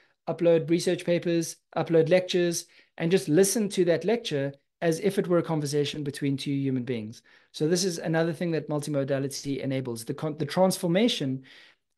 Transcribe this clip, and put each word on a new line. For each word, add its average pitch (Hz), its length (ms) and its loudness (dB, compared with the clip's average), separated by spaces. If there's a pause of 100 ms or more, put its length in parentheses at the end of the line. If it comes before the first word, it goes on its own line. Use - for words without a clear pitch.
(300)
upload 165 400 4
research 170 340 0
papers, 170 540 0 (180)
upload 160 320 4
lectures, 175 600 2 (300)
and 165 140 0
just 185 160 2
listen 190 400 4
to - 160 0
that 165 220 2
lecture 160 480 -2 (260)
as 165 200 0
if 190 180 0
it 180 100 0
were 175 120 4
a 165 40 0
conversation 147 600 -2
between 139 340 -2
two 143 160 -4
human 135 300 -2
beings. 117 400 -8 (280)
So 151 160 -2
this 175 160 2
is 175 140 -2
another 165 340 0
thing 170 200 -2
that 151 180 -4
multimodality 139 920 -4
enables, 131 460 -4
the 143 80 -6
con-, 151 240 -6
the 151 80 -4
transformation, 180 1000 0 (540)